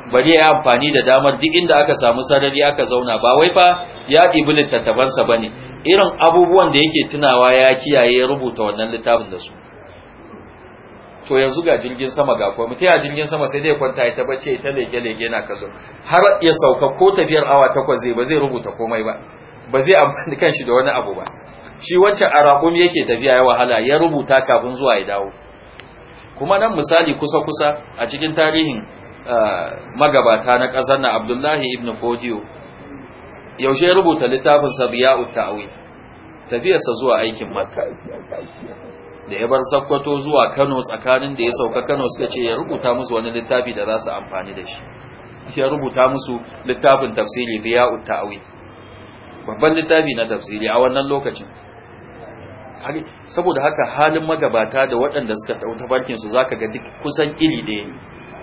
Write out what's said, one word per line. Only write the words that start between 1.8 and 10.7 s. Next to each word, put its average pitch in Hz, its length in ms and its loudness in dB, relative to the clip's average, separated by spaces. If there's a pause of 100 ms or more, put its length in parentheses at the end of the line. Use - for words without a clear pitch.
samu 123 340 2
sarari 139 340 2
aka 143 220 2
zauna. 123 340 -2
Ba 120 180 4
wai 170 180 6
fa 180 320 4 (220)
ya 151 140 6 (100)
ɗibi 151 200 2
littattafansa 127 720 0
ba 117 140 2
ne, 110 100 -6 (360)
irin 190 340 4
abubuwan 170 540 4
da 139 80 4
yake 156 300 0
tunawa 127 440 4
ya 131 200 6
kiyaye, 123 460 2
ya 127 60 2
rubuta 127 360 -4
wannan 107 280 -4
littafin 113 400 0
da 90 80 -12
su. - 140 -16 (1800)